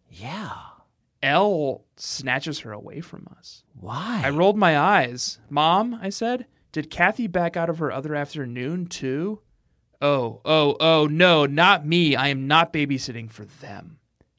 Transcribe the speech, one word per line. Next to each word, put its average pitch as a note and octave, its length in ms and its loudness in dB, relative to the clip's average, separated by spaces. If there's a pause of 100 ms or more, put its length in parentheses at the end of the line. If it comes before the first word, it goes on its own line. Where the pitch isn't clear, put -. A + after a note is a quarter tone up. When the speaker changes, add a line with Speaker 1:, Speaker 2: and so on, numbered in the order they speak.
Speaker 1:
Yeah. D3+ 440 -12 (680)
Speaker 2:
Elle D#3 640 0 (140)
snatches C3+ 640 -6
her A2 120 -14
away G#2 300 -14
from - 260 -18 (100)
us. - 260 -20 (100)
Speaker 1:
Why? D3 500 -6
Speaker 2:
I C#3 60 0
rolled F3+ 280 2
my E3+ 200 4
eyes. C#3+ 640 0 (100)
"Mom," F#3 520 0
I F#3+ 80 -6
said, A#3+ 360 -6 (260)
"did D#3 180 -6
Kathy G#3 380 0
back F3 300 -2
out E3 120 -2
of E3 100 -4
her D3+ 120 -2
other C#3 240 -6
afternoon, C#3+ 720 -6
too?" E3 560 -6 (600)
"Oh, B2+ 440 0
oh, D3 340 2
oh, D#3 280 4
no, D#3+ 380 6
not E3 400 4
me. D#3+ 300 4
I C3+ 140 2
am C3+ 180 -4
not E3 240 4
babysitting C3+ 580 -4
for A2 140 -18
them. - 560 -18 (400)